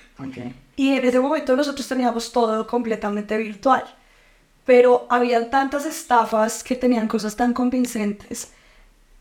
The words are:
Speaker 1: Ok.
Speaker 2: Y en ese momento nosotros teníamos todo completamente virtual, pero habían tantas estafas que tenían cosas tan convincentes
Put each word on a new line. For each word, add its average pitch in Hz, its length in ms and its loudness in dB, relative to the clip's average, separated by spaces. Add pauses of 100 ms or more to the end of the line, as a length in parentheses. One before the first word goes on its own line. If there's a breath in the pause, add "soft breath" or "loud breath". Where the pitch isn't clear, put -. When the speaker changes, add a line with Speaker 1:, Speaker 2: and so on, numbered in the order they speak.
(180)
Speaker 1:
Ok. - 180 -12 (400)
Speaker 2:
Y 269 180 2
en 254 120 0
ese 254 140 4
momento 285 360 0
nosotros 277 320 -2
teníamos 240 420 -2
todo 220 360 0
completamente 214 720 -4
virtual, 220 460 0 (840 soft breath)
pero 247 420 6
habían 240 400 0
tantas 277 380 -2
estafas 226 760 0
que 247 140 -4
tenían 240 320 2
cosas 214 280 -2
tan 240 180 0
convincentes 240 960 -4 (720 soft breath)